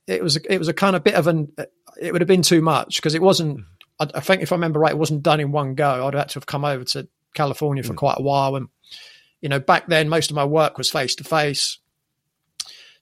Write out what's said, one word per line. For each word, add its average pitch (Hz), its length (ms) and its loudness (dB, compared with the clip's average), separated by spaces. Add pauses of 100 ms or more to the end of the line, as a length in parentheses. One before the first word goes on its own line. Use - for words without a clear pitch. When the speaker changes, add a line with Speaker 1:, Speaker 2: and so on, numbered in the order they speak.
Speaker 1:
it 190 140 -2
was, 156 140 0
it 185 240 -2
was 160 80 -2
a 165 60 0
kind 196 220 2
of 170 80 -2
bit 202 120 2
of 160 120 4
an, 156 240 0 (480)
it 170 120 -6
would 175 100 0
have 170 60 0
been 185 160 6
too 165 180 6
much, 156 400 0
'cause 156 140 -2
it 165 60 -4
wasn't, 170 380 2
Speaker 2:
Mm-hmm. - 560 -10
Speaker 1:
I, - 40 -10
I - 20 -
think 190 220 2
if - 80 -4
I 180 40 2
remember 160 240 0
right, 156 120 4
it 147 60 -2
wasn't 151 260 -2
done 160 160 4
in 143 120 -2
one 139 240 -2
go. 135 320 0
I'd 139 60 -2
have 143 80 -2
had - 80 -8
to - 60 -12
have 127 100 -12
come 143 200 -4
over 135 180 -2
to 131 240 -6 (260)
California 143 480 -2
for 117 120 -6
Speaker 2:
Mm. 151 40 -10
Speaker 1:
quite 139 220 0
a 131 40 -4
while. 139 320 0
And, 131 120 -8 (720)
you 147 80 -6
know, 139 100 0
back 165 280 2
then, 156 220 2
most 160 200 0
of 147 60 -6
my 143 100 2
work 151 320 2
was 127 140 -4
face 135 240 -2
to 147 80 -12
face. 151 540 -2 (1200)